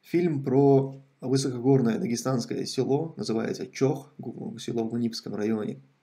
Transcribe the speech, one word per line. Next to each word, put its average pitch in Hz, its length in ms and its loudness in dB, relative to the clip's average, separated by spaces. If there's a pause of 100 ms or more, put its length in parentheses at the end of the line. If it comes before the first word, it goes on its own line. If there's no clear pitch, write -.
Фильм 165 400 0
про 139 520 4 (260)
высокогорное 123 760 2
дагестанское 113 680 -2
село, 139 520 -2
называется 113 480 -4
Чох, - 540 -2
гу-, 113 400 -10
село 113 240 -4
в 113 60 -4
Гунипском 117 440 -4
районе. 107 480 -4 (220)